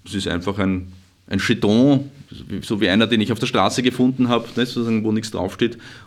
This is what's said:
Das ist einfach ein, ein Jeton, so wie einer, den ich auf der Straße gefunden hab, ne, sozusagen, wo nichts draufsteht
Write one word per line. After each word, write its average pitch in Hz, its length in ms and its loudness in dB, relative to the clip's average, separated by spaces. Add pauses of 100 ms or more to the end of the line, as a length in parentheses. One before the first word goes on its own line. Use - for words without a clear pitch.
Das - 100 -12
ist 90 140 -2
einfach 90 300 -2
ein, 95 340 -2 (360)
ein 98 180 -2
Jeton, 123 640 4 (520)
so 107 180 -4
wie 104 80 4
einer, 107 180 4
den 110 140 2
ich 107 120 0
auf 107 60 0
der 120 80 -2
Straße 101 360 2
gefunden 127 460 2
hab, 117 280 -2
ne, 117 100 0
sozusagen, 113 380 -2
wo 110 80 0
nichts 107 180 -4
draufsteht 98 460 -4 (300)